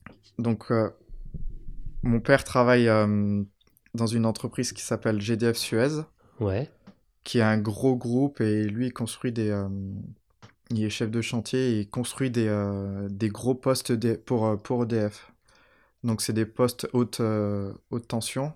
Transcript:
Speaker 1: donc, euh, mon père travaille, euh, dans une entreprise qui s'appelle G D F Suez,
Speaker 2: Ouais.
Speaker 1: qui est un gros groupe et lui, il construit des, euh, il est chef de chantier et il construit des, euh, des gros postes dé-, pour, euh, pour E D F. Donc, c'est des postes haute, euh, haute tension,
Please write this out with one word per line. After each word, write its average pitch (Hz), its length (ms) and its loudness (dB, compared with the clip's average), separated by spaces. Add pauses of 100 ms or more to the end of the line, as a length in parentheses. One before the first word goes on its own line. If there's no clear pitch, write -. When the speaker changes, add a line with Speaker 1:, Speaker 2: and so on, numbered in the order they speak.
(380)
Speaker 1:
donc, 117 340 -2
euh, 110 180 2 (1120)
mon 117 180 4
père 139 220 4
travaille, 123 440 4
euh, 104 560 4 (500)
dans 113 140 0
une 113 180 2
entreprise 113 480 -2
qui - 100 -12
s'appelle 110 380 0
G 113 160 0
D 117 160 2
F - 40 -10
Suez, 147 460 0 (360)
Speaker 2:
Ouais. 107 320 0 (520)
Speaker 1:
qui - 160 0
est 110 40 6
un 110 140 4
gros 110 400 0
groupe 123 440 0
et 107 240 2
lui, 113 220 -2
il 123 60 -6
construit 123 380 -6
des, 110 180 -2
euh, 101 180 -2 (1000)
il 110 140 0
est 107 60 0
chef 110 200 -4
de 113 120 -2
chantier 123 500 0
et 107 100 2
il 101 80 -6
construit 123 400 -4
des, 113 180 2
euh, 101 640 -2
des 101 200 -2
gros 117 260 0
postes 127 360 0
dé-, 113 260 2
pour, 113 280 0
euh, 107 100 2
pour 120 280 -2
E - 20 -2
D 107 240 0
F. - 220 -18 (720)
Donc, 113 180 0
c'est 110 120 -2
des 110 120 2
postes - 480 0
haute, 123 280 2
euh, 104 520 0 (160)
haute 117 180 -6
tension, 131 480 -4